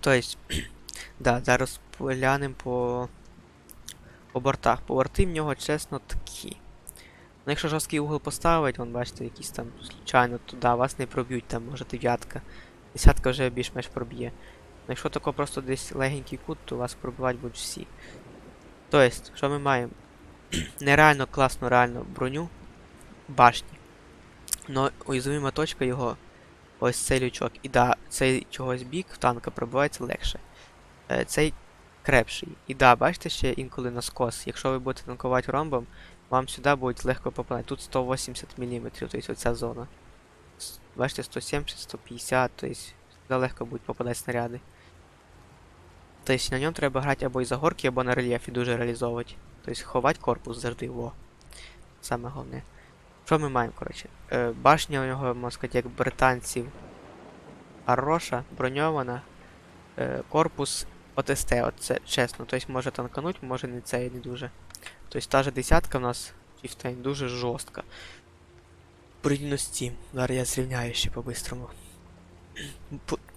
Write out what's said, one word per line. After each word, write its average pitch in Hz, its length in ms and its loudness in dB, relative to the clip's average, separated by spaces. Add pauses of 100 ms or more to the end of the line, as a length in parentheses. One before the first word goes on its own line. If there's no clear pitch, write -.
Тобто, 127 360 2 (120)
<clears throat> - 720 -8
да, 123 240 4
зараз 127 360 2 (180)
поглянемо 135 640 0
по, 123 460 0 (1200)
по 127 80 -2
бортах. 127 400 2
По - 140 -4
борти 131 320 4
в - 20 -2
нього, 156 260 -2
чесно, - 520 -4
такі. - 500 -6 (920)
Ну, 139 60 0
якщо 151 160 0
жорсткий 156 320 0
угол 147 200 -2
поставить, 156 580 2
вон, 120 140 -6
бачите, 123 320 -6
якийсь - 260 -10
там, 120 160 -8 (160)
случайно, 123 560 2
туди 123 300 -2
вас 120 300 4
не 131 80 -2
проб'ють, 123 380 -2
там, 117 220 -4
може, 123 180 -8
дев'ятка. 120 580 -2 (500)
Десятка - 380 8
вже 127 200 2
більш-менш 123 360 -4
проб'є. 120 480 -8
Ну, - 540 -20
якщо 127 200 -4
тако 147 240 -2
просто 143 280 -4
десь 131 320 -4
легенький 135 540 -2
кут, 160 180 -6
то - 120 -6
вас 123 180 -2
пробивати 127 440 -2
будуть 123 180 -10
всі. - 300 -8 (1040)
Тобто, - 460 6
що 139 120 0
ми 143 100 0
маємо? 135 340 2 (600)
<clears throat> - 280 -6
нереально 143 460 8
класну, 131 420 2
реально 120 460 6
броню 143 340 -4 (800)
башні. 123 500 6 (880)
Но 135 220 2 (160)
уязвима 139 440 0
точка 151 340 0
його, 127 320 0 (640)
ось 123 160 4
цей 131 240 2
лючок. 123 320 -2 (100)
І 139 60 -10
да, 123 280 6 (120)
цей 131 420 2
чогось 127 320 -4
бік 147 300 -6
в - 40 -16
танка 120 340 2
пробивається 127 540 0
легше. - 340 -2 (720)
Е, 62 140 2
цей 151 300 2 (480)
крепший. - 460 4 (180)
І 135 80 -4
да, 131 220 8
бачите, 165 320 0
ще - 240 0
інколи 127 380 -4
на 120 120 -6
скос. - 440 -2
Якщо 131 240 -2
ви 131 80 2
будете 127 280 -4
танкувати 127 460 0
ромбом, 135 340 0 (440)
вам 131 180 2
сюди 139 260 2
будуть 127 300 -2
легко 127 280 0
попадати. 120 360 -6
Тут 135 120 -6
сто 127 240 0
вісімдесят 127 540 -6
міліметрів, 120 540 -6
тобто 120 200 -6
оця 120 220 0
зона. 120 320 -6 (720)
С-, - 220 -14 (160)
бачите, 127 260 -2
сто - 180 -6
сімдесят, - 400 -4
сто - 180 -12
п'ятдесят, 123 580 0
тобто 135 180 -6
сюди - 680 -10
легко 127 240 -2
будуть 120 180 -8
попадати 120 320 -4
снаряди. 120 460 -4 (1600)
Тобто 127 260 2
на 131 100 -2
ньому 156 120 0
треба 139 280 0
грати 139 260 0
або 127 140 0
із-за 123 160 -2
горки, 151 320 2
або 127 160 2
на 123 100 2
рельєфі 123 360 0
дуже 123 260 0
реалізовувати. 120 580 -2 (300)
Тобто - 200 -6
ховати 135 360 2
корпус 117 380 -2
завжди, 120 320 -6
во. 117 220 -8 (880)
Саме 120 260 -4
головне. 131 340 -10 (600)
Що 160 140 2
ми 151 100 0
маємо, 120 300 0
коротше? - 300 -10 (240)
Е, 120 200 2 (100)
башня 143 380 6
у 131 40 -2
нього, 131 300 -2
можна 123 160 -6
сказати, - 280 -2
як 123 100 -2
британців. 127 800 0 (1160)
Хороша, 131 580 2 (140)
броньована. 131 640 0 (760)
Е, 127 300 -2
корпус - 580 0 (280)
от 135 160 0
С 127 140 2
Т, 120 180 4
от - 160 0
це - 280 -2
чесно. - 420 0
Тобто 127 240 -4
може 127 180 -2
танкануть, 139 520 -6
може 127 240 -4
не 123 140 -8
це 123 260 -2
і 123 40 -4
не 123 100 -10
дуже. 123 300 -8 (580)
Тобто - 200 -6
та 135 140 6
же 139 80 2
десятка 131 480 4
в - 20 2
нас, 123 320 -4 (300)
Чіфтейн, 123 400 -8
дуже 139 260 -2
жорстка. 123 540 -4 (1400)
Прийності. 143 720 -2 (220)
Зараз 127 220 0
я 127 80 0
зрівняю 123 500 -2
ще - 160 0
по-бистрому. 123 580 -8 (1400)
П-, - 100 -2 (200)